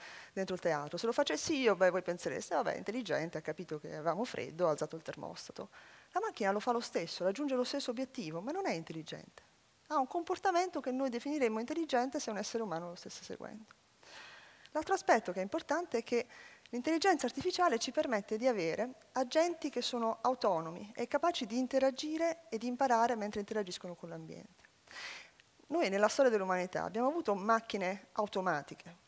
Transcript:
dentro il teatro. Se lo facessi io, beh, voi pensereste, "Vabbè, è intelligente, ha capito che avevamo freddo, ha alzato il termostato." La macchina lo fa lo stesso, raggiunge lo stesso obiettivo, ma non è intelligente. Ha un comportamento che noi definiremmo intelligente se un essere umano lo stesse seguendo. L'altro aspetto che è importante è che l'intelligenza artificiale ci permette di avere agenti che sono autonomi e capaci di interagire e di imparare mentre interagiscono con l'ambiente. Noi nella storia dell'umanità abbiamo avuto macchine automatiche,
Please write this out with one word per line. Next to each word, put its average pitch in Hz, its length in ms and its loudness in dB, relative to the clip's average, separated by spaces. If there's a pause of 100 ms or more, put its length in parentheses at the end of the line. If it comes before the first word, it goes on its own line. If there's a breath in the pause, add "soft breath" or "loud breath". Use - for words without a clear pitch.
(320 loud breath)
dentro 190 220 -2
il 175 60 -6
teatro. 151 360 0
Se 202 100 -2
lo 233 60 2
facessi 294 460 2
io, 233 160 6
beh, 180 160 8
voi 180 120 0
pensereste, 175 520 -4
"Vabbè, 220 200 2
è - 40 -4
intelligente, 170 580 -2
ha 156 60 -4
capito 156 360 -8
che 147 100 -12
avevamo 160 360 -2
freddo, 160 440 -2
ha - 20 4
alzato 151 260 -2
il 160 60 -12
termostato." - 680 -10 (420 loud breath)
La 359 80 0
macchina 269 320 0
lo 208 80 0
fa 254 100 0
lo 240 100 2
stesso, 180 440 -4
raggiunge 262 320 2
lo 247 80 2
stesso 277 260 -2
obiettivo, 226 500 -4
ma 233 120 -6
non 381 140 -2
è 277 60 2
intelligente. 160 800 -10 (360)
Ha 302 100 2
un 262 80 2
comportamento 349 720 0
che 254 100 -4
noi 262 200 0
definiremmo 240 500 0
intelligente 277 580 0
se 247 120 -4
un 208 80 -2
essere 226 240 -2
umano 175 260 -4
lo 175 60 -10
stesse - 280 -14
seguendo. - 440 -12 (1040 loud breath)
L'altro 311 240 0
aspetto 233 360 4
che 180 100 -2
è - 20 0
importante 240 560 -2
è 233 40 0
che 233 240 0 (440 loud breath)
l'intelligenza 311 560 2
artificiale 339 520 2
ci 247 140 -4
permette 220 460 0
di 240 80 0
avere 202 480 2 (180)
agenti 320 560 2
che 247 140 -2
sono 233 400 0
autonomi 196 760 0
e 240 100 -2
capaci 311 380 0
di 226 140 -2
interagire 277 920 0
e 226 80 -6
di 220 100 -4
imparare 247 480 4
mentre 208 260 -4
interagiscono 190 540 -6
con 170 140 -14
l'ambiente. 165 560 -14 (1040 loud breath)
Noi 285 240 2
nella 202 180 6
storia 269 220 6
dell'umanità 185 540 2
abbiamo 214 240 0
avuto 320 260 2
macchine 202 800 0
automatiche, 180 960 -4